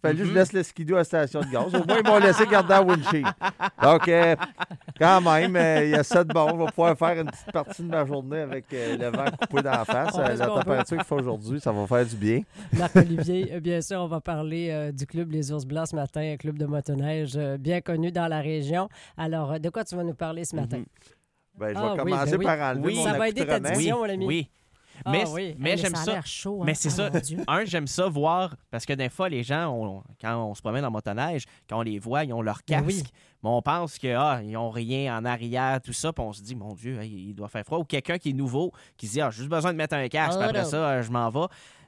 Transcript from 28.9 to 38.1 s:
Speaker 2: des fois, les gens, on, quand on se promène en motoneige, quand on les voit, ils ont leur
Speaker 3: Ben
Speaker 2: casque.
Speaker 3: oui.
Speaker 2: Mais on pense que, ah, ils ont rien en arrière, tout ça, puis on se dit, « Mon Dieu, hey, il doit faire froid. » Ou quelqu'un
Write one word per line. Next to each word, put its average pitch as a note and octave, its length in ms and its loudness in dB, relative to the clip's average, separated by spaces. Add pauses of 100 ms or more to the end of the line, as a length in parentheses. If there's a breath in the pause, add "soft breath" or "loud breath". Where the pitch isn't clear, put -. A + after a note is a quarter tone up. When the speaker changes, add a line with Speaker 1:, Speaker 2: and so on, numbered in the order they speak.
Speaker 2:
des C3 160 -4
fois, F#3 180 -2
les C3 140 -2
gens, D3+ 280 -2
on, G#2 320 -6 (160)
quand A#2 240 -4
on G#2+ 120 -6
se - 80 -16
promène B2+ 240 -2
en A#2+ 40 -4
motoneige, A#2+ 540 -4 (240 soft breath)
quand A2 100 -4
on A#2 40 -2
les G#2+ 160 -4
voit, B2 260 -2
ils C3 80 -6
ont A#2 80 -4
leur G#2+ 260 -4
Speaker 3:
Ben D3+ 160 0
Speaker 2:
casque. D3 40 -2
Speaker 3:
oui. F#3 160 -2 (400 soft breath)
Speaker 2:
Mais G#2+ 80 -2
on A#2+ 100 2
pense D#3 380 -4
que, C3+ 160 -6
ah, C3+ 280 0
ils G#2+ 140 -10
ont A2+ 140 -6
rien A#2+ 480 -4
en A2+ 80 -6
arrière, B2 560 -2
tout B2 120 -12
ça, D#3+ 200 -4
puis B2 100 -6
on G#2+ 80 -8
se G2+ 100 -16
dit, « A2+ 140 -14
Mon G#2 180 -12
Dieu, A#2+ 240 -10
hey, G#2 300 -12
il G#2 60 -12
doit G#2 140 -12
faire G#2+ 160 -8
froid. » E3 160 -4
Ou D#3+ 40 -4
quelqu'un D3+ 340 -4